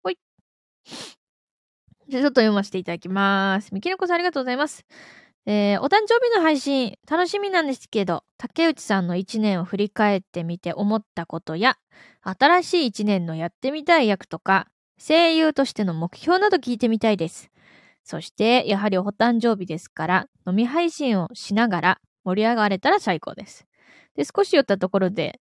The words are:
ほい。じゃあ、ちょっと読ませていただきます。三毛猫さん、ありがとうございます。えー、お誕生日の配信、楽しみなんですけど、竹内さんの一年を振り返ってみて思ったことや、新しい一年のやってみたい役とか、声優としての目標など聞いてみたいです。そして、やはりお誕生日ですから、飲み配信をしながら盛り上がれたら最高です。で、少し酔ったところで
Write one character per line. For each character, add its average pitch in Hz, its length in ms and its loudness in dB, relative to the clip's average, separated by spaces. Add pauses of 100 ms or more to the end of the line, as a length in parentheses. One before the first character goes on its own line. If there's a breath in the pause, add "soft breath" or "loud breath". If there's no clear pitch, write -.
ほ 370 80 -6
い。 359 80 -8 (1900 loud breath)
じ 269 100 -6
ゃ - 20 0
あ、 - 20 2
ち 285 40 4
ょ - 20 6
っ 254 40 0
と - 80 6
読 220 120 6
ま 202 100 2
せ 202 80 -8
て 190 80 -6
い 185 60 -8
た 175 80 -6
だ 170 80 -6
き - 80 -14
ま 196 520 0
す。 - 120 -16
三 196 80 -6
毛 349 100 -4
猫 381 160 -4
さ 359 60 0
ん、 - 20 2
あ 339 40 0
り 349 40 -2
が 359 80 0
と 311 80 -4
う 262 60 -2
ご - 0 -
ざ 254 80 -4
い 254 40 -2
ま 294 120 -2
す。 - 180 -16 (580 loud breath)
え 202 320 2
ー、 - 40 -2
お 294 80 -2
誕 415 180 2
生 480 180 2
日 466 80 2
の 415 80 2
配 311 200 4
信、 262 360 -2 (140)
楽 349 160 0
し 349 140 -6
み 403 100 -4
な 349 140 0
ん - 20 -2
で 269 80 -2
す - 140 -18
け 208 160 0
ど、 175 180 -4 (160)
竹 330 300 0
内 311 120 -2
さ 196 200 0
ん 175 80 -2
の 175 80 -2
一 196 240 -4
年 202 200 2
を 170 40 -2
振 190 120 -8
り 202 140 -2
返 208 280 0
っ - 40 -2
て - 220 -10
み 170 160 -6
て 170 120 -6
思 208 220 0
っ 214 100 -4 (120)
た 165 100 -8
こ - 140 -8
と 160 160 -8
や、 226 200 2 (460 soft breath)
新 302 400 4
し - 120 -4 (100)
い - 20 0
一 214 180 -4
年 196 220 0
の 160 80 -6
や 160 140 -6
っ - 20 -6
て 262 220 -6
み 302 120 -10
た 339 140 6
い 262 80 4
役 202 200 0
と - 120 -10
か、 - 300 0 (360)
声 330 320 4
優 320 160 4
と 277 120 0
し - 80 -6
て - 100 -4
の 180 120 -2
目 165 200 -6
標 359 240 0
な 403 100 2
ど 392 100 2
聞 247 160 -2
い 220 40 -8
て 240 100 0
み 220 120 0
た 220 100 2
い 208 60 2
で 170 100 -4
す。 - 240 -16 (540 soft breath)
そ 160 160 -10
し - 100 -16
て、 233 380 2
や 196 100 0
は 208 100 -2
り 190 100 0
お 185 80 -2
誕 233 340 0
生 233 200 2
日 180 60 -8
で 160 120 -6
す - 100 -14
か - 180 -8
ら、 180 220 0 (180)
飲 185 80 -2
み 226 120 2
配 330 260 -2
信 240 280 -2
を 165 140 -4
し - 200 -10
な 226 120 2
が 185 140 -2
ら 180 200 0 (220)
盛 190 200 -2
り 220 60 2
上 240 60 2
が 214 140 2
れ 196 100 -2
た 254 120 0
ら 392 100 2
最 175 180 -2
高 - 160 -10
で 202 120 -16
す。 - 200 -20 (480 soft breath)
で、 285 100 -2
少 392 200 0
し - 100 -2
酔 285 80 6
っ - 20 2
た 202 140 0
と 190 100 -2
こ 190 120 0
ろ 185 100 0
で 175 300 -6 (100)